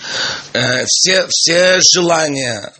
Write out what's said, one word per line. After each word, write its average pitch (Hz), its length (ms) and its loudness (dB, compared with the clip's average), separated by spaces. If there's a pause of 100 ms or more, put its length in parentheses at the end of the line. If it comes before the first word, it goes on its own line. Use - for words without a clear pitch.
(540)
э, 123 320 0
все, 185 440 0
все 185 520 2
желания, 147 1000 0